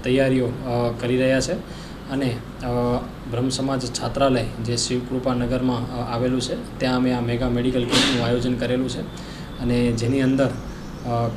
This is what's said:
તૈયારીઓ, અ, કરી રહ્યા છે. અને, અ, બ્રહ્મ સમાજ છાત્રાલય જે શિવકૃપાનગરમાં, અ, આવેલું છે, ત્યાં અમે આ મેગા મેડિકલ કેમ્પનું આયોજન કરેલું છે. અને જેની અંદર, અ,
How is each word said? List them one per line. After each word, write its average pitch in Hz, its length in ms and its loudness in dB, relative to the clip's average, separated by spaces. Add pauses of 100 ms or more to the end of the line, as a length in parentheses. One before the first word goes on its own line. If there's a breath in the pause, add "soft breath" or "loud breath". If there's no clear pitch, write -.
તૈયારીઓ, 131 440 4
અ, 120 440 0 (100)
કરી 127 160 2
રહ્યા 131 220 4
છે. 156 140 0 (580 loud breath)
અને, 135 180 0 (340)
અ, 127 40 -4 (640)
બ્રહ્મ 127 180 0
સમાજ 131 360 -2
છાત્રાલય 120 580 2 (220)
જે 117 120 0
શિવકૃપાનગરમાં, 123 1200 0
અ, 117 180 -4
આવેલું 127 260 2
છે, - 380 -6
ત્યાં 127 160 2
અમે 127 180 4
આ 120 80 0
મેગા 120 280 0
મેડિકલ 123 300 2
કેમ્પનું 120 460 2
આયોજન 123 300 2
કરેલું 127 340 0
છે. - 120 -6 (600 loud breath)
અને 120 300 2
જેની 117 300 2
અંદર, 135 240 4
અ, - 920 -4